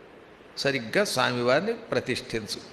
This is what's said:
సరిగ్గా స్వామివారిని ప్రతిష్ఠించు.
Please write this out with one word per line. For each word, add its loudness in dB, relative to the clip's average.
సరిగ్గా 0
స్వామివారిని 2
ప్రతిష్ఠించు. -4